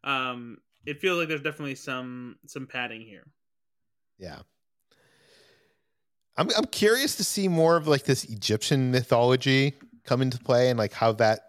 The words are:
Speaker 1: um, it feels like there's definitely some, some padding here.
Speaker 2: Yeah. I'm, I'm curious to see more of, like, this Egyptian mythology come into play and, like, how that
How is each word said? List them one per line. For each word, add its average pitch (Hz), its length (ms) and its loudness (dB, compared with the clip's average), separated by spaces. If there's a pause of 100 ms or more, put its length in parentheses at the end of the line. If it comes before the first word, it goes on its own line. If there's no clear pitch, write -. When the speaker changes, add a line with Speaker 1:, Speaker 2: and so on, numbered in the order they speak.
Speaker 1:
um, 127 560 -6 (280)
it 147 120 -10
feels 180 200 -2
like 160 100 -2
there's 147 140 -4
definitely 147 320 -6
some, 127 600 -10 (100)
some 135 200 -14
padding 120 360 -10
here. 110 240 -20 (920)
Speaker 2:
Yeah. 85 220 -16 (2000)
I'm, 156 180 0
I'm 214 80 0
curious 240 520 2
to 208 80 -4
see 196 240 -2
more 165 280 4
of, 151 100 -2
like, 147 180 2
this 135 200 0
Egyptian 113 680 0
mythology 127 840 2 (300)
come 131 180 0
into 127 160 -2
play 127 320 2
and, 120 80 0
like, 104 160 -2
how 113 180 2
that 110 360 2